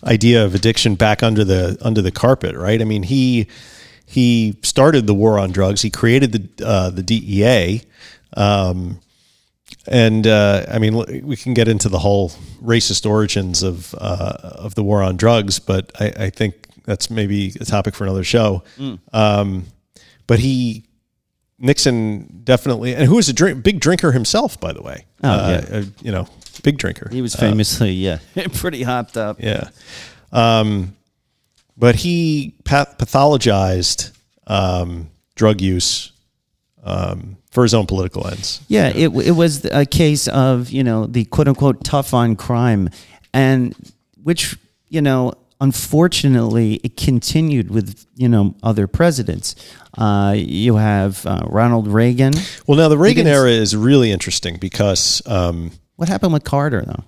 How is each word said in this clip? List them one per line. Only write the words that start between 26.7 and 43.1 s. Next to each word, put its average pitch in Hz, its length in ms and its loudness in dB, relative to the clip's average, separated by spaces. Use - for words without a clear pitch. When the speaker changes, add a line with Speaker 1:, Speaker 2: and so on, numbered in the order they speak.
Speaker 1:
drinker. - 340 -8
Speaker 2:
He 127 100 -6
was 120 140 -6
Speaker 1:
Uh, - 40 -10
Speaker 2:
famously, 107 540 0
yeah, 92 260 -4
<laughs> 180 180 -6
pretty 143 300 -6
hopped 120 340 -6
up. 107 240 -6
Speaker 1:
Yeah. - 280 -6
Um, 107 640 0
but 120 200 4
he 165 580 -2
pa-, 143 220 2
pathologized, 113 1120 0
um, 90 640 -4
drug 107 260 2
use, 92 500 -2
um, 92 540 -6
for 123 120 2
his 110 100 2
own 107 140 2
political 92 400 -6
ends. 101 400 -10
Speaker 2:
Yeah, 202 220 2
it, 160 200 2
it - 220 0
was 165 340 2
a 143 200 0
case 151 420 0
of, 127 420 0
you 131 140 -2
know, 110 240 0
the 117 180 -2
quote 151 220 0
unquote, 139 360 0
"tough 139 300 -2
on 117 220 2
crime," 117 540 0